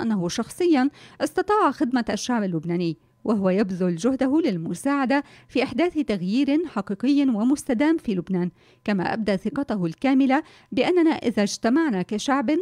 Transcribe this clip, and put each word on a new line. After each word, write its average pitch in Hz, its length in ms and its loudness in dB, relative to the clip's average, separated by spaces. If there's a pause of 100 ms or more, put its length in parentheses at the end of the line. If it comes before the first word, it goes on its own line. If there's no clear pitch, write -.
أنه 196 280 -2
شخصيا 285 600 0 (320)
استطاع 381 500 0
خدمة 247 380 -2
الشعب 220 340 -2
اللبناني، 170 540 -2 (260)
وهو 196 260 0
يبذل 185 460 0
جهده 262 500 0
للمساعدة 269 800 -2 (240)
في - 160 0
إحداث 311 360 -2
تغيير 247 680 0
حقيقي 254 540 -2
ومستدام 269 760 2
في 226 180 -4
لبنان، 175 360 -2 (320)
كما 196 300 -2
أبدى 208 240 -2
ثقته 214 480 -4
الكاملة 269 580 2 (280)
بأننا 330 380 4
إذا 214 340 0
اجتمعنا 233 580 0
كشعب 233 500 -2 (100)